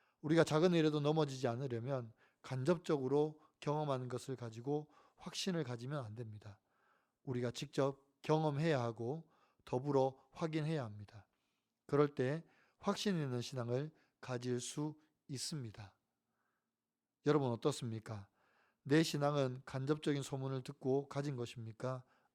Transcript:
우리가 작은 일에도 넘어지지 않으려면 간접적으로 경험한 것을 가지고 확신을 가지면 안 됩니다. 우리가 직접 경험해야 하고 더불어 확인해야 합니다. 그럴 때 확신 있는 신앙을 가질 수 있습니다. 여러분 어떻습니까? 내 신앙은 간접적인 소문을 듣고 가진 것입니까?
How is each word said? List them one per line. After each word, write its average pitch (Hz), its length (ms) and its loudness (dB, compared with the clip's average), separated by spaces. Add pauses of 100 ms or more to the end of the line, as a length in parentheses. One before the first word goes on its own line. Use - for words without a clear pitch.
(220)
우리가 160 200 8
작은 156 320 6
일에도 156 260 6
넘어지지 143 460 2
않으려면 120 640 -2 (300)
간접적으로 147 960 2 (220)
경험한 143 480 0
것을 127 280 -6
가지고 120 520 -4 (300)
확신을 175 460 -4
가지면 123 400 -6
안 107 100 -10
됩니다. 107 440 -12 (640)
우리가 123 260 0
직접 139 500 0 (220)
경험해야 156 580 2
하고 117 480 -6 (360)
더불어 131 520 2 (160)
확인해야 156 520 -2
합니다. 104 420 -14 (600)
그럴 143 280 4
때 139 300 0 (340)
확신 196 380 0
있는 131 240 -2
신앙을 127 500 -2 (300)
가질 123 400 -4
수 151 340 -6 (340)
있습니다. 120 640 -8 (1300)
여러분 147 240 4
어떻습니까? 113 760 -4 (580)
내 151 180 4
신앙은 143 640 0
간접적인 139 560 -2
소문을 135 400 -6
듣고 139 460 -2
가진 143 260 -4
것입니까? 120 680 -6 (300)